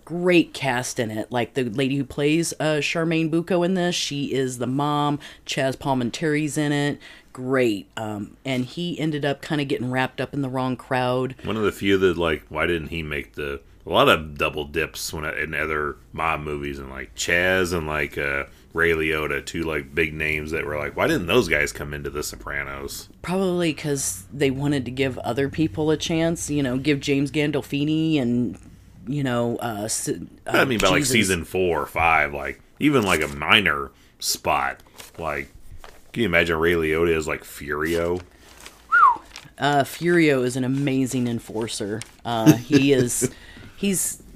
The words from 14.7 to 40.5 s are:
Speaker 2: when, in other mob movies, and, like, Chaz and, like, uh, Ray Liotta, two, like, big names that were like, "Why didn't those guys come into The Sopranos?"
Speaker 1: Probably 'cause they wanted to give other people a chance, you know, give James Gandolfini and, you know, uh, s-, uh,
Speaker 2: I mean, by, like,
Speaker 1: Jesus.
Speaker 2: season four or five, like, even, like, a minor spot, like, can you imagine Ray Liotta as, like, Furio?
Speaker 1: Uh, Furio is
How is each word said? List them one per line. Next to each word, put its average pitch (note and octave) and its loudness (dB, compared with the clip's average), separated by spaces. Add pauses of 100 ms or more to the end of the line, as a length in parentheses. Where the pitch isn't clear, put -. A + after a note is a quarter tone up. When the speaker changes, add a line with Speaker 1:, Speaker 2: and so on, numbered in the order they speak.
Speaker 2:
when, D#2 -6
in D#2 -4
other D2+ -2 (160)
mob D#2 -2
movies, C#2+ -6
and, C2+ -12
like, C2+ -14
Chaz F2+ 2
and, D#2+ -2
like, D2+ -2
uh, C#2 -2 (300)
Ray E2 4
Liotta, D#2 0
two, - -6
like, D2 -4
big D#2+ 0
names D#2 -4
that D#2 -4
were D2 -4
like, D2 -6
"Why F2+ 2
didn't C#3+ 0
those G#2 4
guys D2 0
come D2 -8
into D2 -8
The D2 -4
Sopranos?" C#2 -10 (160)
Speaker 1:
Probably F3 0
'cause C#3+ -4
they C#3 0
wanted C#3 0
to A#2+ -8
give C3 -2
other B2+ -2
people D#3 0
a D#3 4
chance, E3 0
you D3 0
know, B2+ 0
give C#3 2
James C#3 0
Gandolfini D3 0
and, A#2+ 0 (500)
you C#3+ -2
know, A#2+ 0
uh, A2 -6
s-, - -4
uh, C#3+ -4 (320)
Speaker 2:
I - 2
mean, B2+ 0
by, G2 2
like, F2+ 4
Speaker 1:
Jesus. B2+ 0
Speaker 2:
season F#2+ 2
four F2 0
or C#2 -2
five, D#2+ 4
like, C#2 -8 (180)
even, C#3 4
like, F2 4
a D2 -2
minor D2+ 2 (300)
spot, C2+ -2 (360)
like, D2 -6 (640)
can A#2+ -2
you A2 2
imagine E2+ 4
Ray E2 4
Liotta E2 4
as, D#2 -2
like, D2 -4
Furio? E2 -2 (1400)
Speaker 1:
Uh, C#3+ 2
Furio D#3 4
is B2 -2